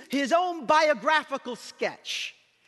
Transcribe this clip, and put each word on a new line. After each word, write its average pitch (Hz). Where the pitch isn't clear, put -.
his 277
own 339
biographical 285
sketch, -